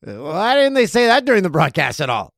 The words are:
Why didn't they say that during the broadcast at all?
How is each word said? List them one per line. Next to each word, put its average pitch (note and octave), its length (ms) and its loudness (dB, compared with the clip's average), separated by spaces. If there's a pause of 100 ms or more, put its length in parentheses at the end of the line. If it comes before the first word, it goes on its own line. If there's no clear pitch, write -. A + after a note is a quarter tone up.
Why D#3 540 -4
didn't C#4 200 2
they B3+ 100 4
say A#3 220 2
that B3 180 2
during A#3 180 0
the F3+ 60 0
broadcast C#3+ 500 0
at C#3 100 -4
all? A2+ 280 -4